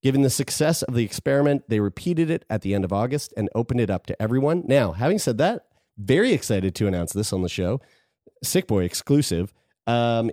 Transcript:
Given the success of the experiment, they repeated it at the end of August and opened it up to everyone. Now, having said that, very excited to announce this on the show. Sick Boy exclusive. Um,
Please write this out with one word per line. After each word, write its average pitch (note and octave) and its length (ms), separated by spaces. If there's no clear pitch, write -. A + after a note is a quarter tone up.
Given C3+ 200
the C3 80
success D3+ 520
of B2+ 120
the A#2 100
experiment, C#3 640
they A2 120
repeated D#3+ 500
it - 180
at A2 140
the G2 120
end G2 100
of F2+ 80
August B2 440
and G#2 180
opened A#2 260
it G#2 100
up F#2 160
to - 160
everyone. C3+ 440
Now, B2 260
having C#3 260
said A#2 200
that, F#3 280
very D3 360
excited F#2+ 440
to G#2+ 100
announce F2 260
this G#2 200
on F#2+ 100
the F2+ 60
show. F#2+ 320
Sick - 240
Boy G2 160
exclusive. F#2+ 680
Um, A#2 440